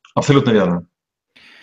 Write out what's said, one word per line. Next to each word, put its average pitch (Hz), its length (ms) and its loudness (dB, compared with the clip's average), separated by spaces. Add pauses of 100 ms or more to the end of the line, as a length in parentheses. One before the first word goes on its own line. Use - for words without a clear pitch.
(140)
Абсолютно 135 380 0
верно. 90 340 -2 (760)